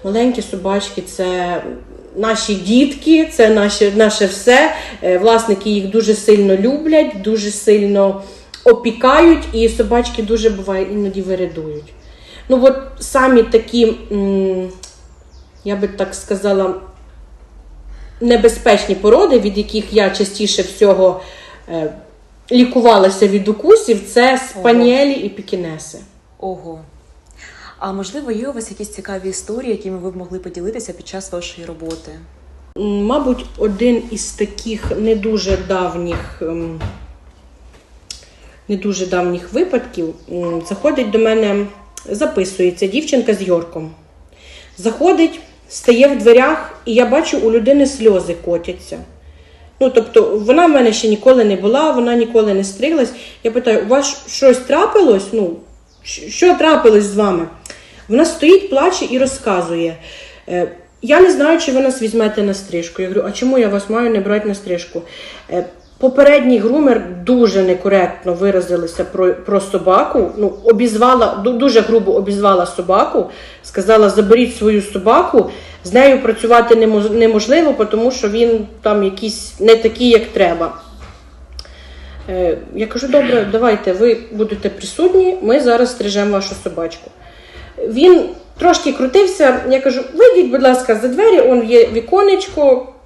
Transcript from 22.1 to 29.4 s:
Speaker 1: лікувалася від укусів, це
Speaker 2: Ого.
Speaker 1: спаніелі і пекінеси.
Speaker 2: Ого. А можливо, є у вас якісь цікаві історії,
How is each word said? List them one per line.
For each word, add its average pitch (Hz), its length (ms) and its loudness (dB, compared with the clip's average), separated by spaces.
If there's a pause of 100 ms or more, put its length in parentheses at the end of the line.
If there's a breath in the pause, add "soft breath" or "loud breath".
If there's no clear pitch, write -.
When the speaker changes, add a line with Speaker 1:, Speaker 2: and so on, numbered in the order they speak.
Speaker 1:
лікувалася 226 760 4
від 196 200 -2
укусів, 240 600 2
це 247 200 2
Speaker 2:
Ого. 262 100 2
Speaker 1:
спаніелі 240 720 2
і 240 160 -6
пекінеси. 170 720 -10 (400)
Speaker 2:
Ого. 165 420 -14 (1000 loud breath)
А 196 140 -10
можливо, 208 380 -10
є 226 180 -6
у 285 40 -10
вас 220 180 -12
якісь 202 180 -14
цікаві 190 400 -12
історії, 226 420 -10